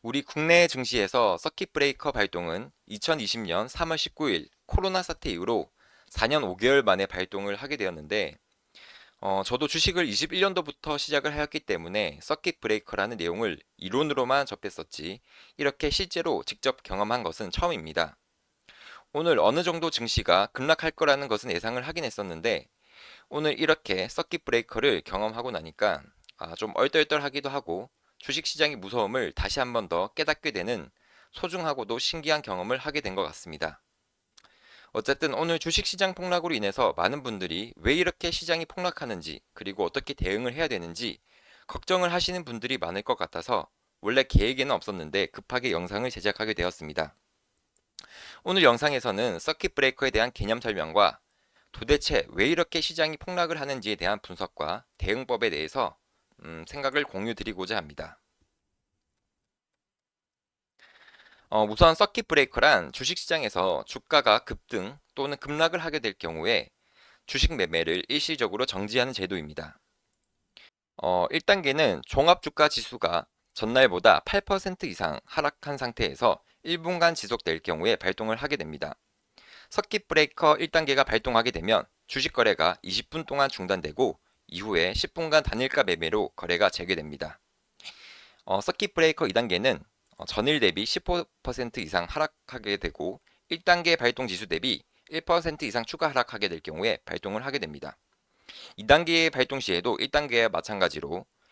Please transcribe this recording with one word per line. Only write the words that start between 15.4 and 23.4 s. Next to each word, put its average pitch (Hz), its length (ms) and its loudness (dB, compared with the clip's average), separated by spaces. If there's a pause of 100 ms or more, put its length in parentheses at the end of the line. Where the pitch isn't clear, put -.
이렇게 143 340 0
실제로 170 540 -2
직접 - 400 -4
경험한 104 400 -2
것은 87 260 -6
처음입니다. 82 680 -2 (960)
오늘 156 280 4
어느 131 240 6
정도 165 260 -2
증시가 107 640 2
급락할 156 400 0
거라는 143 340 2
것은 110 240 -2
예상을 113 340 -2
하긴 160 200 -6
했었는데, 92 640 -2 (600)
오늘 151 300 -2